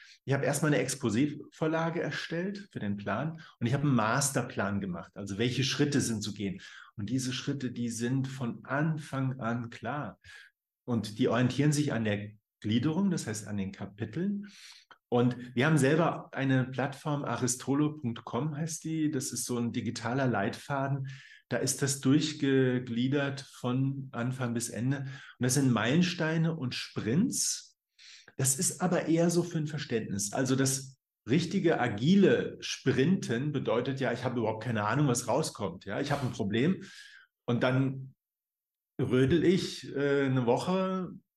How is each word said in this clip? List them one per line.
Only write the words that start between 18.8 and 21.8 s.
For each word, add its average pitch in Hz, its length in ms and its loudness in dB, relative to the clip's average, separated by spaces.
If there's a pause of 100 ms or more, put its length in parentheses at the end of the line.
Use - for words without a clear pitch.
die. 160 280 -2
Das 127 200 -4
ist 110 140 -6
so 120 140 -2
ein 117 120 -2
digitaler 117 560 -2
Leitfaden. 135 800 -2 (420)
Da 123 80 0
ist - 260 0